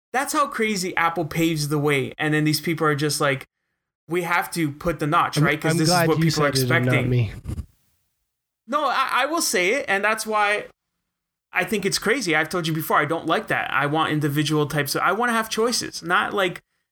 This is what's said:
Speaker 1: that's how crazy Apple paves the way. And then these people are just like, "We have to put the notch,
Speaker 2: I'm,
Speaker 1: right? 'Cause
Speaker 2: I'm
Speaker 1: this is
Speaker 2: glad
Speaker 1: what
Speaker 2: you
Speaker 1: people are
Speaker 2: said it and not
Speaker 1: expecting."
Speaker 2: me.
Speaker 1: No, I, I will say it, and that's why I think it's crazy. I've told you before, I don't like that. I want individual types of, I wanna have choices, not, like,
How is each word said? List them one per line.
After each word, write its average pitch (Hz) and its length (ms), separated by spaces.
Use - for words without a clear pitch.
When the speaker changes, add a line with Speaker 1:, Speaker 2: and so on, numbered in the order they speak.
Speaker 1:
that's 277 220
how 311 120
crazy 208 500
Apple 165 280
paves 160 440
the 151 120
way. 139 360
And 151 160
then 151 120
these 151 160
people 160 260
are 151 80
just 143 260
like, 139 280
"We 175 160
have 175 300
to 160 180
put 165 300
the 151 80
notch, 160 280
Speaker 2:
I'm, 147 60
Speaker 1:
right? 147 180
'Cause 160 120
Speaker 2:
I'm 170 60
Speaker 1:
this 160 100
is 180 60
Speaker 2:
glad 170 140
Speaker 1:
what 151 100
Speaker 2:
you 160 80
Speaker 1:
people 151 180
are 135 100
Speaker 2:
said 131 160
it - 60
and 123 100
not 127 80
Speaker 1:
expecting." 123 160
Speaker 2:
me. 120 220
Speaker 1:
No, 294 140
I, 254 240
I 277 40
will 320 140
say 180 340
it, 277 140
and 196 160
that's 220 220
why 208 400
I 180 120
think 202 220
it's - 120
crazy. 202 380
I've 156 140
told 175 160
you 160 80
before, 160 240
I 151 80
don't 156 200
like 202 220
that. 120 240
I 139 140
want 151 260
individual 151 540
types 143 280
of, 156 60
I 165 120
wanna 233 200
have 226 160
choices, - 540
not, 180 320
like, 185 260